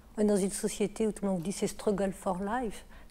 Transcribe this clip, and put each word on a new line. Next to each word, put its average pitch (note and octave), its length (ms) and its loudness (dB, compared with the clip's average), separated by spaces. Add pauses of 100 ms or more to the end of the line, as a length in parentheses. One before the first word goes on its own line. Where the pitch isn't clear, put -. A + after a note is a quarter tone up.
(160)
On G#3+ 40 -2
est G#3+ 60 6
dans G#3 100 6
une F#3+ 140 4
société G#3 560 0
où G#3 60 2
tout - 120 -6
le G3 80 2
monde F3+ 100 0
dit F#3 100 -2
c'est - 140 0
struggle G3 460 0
for F#3 260 -2
life. A3 460 -4 (260)